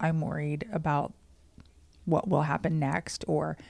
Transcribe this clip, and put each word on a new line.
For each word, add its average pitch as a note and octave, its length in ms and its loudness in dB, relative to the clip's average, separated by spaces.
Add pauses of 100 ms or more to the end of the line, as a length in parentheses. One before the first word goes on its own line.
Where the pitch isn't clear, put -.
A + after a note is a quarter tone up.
I'm D#3+ 180 2
worried D3 540 -4
about D3+ 400 0 (880)
what D#3+ 240 2
will D3+ 140 4
happen D#3 380 0
next," D3+ 460 -2
or, D#3 300 0 (140)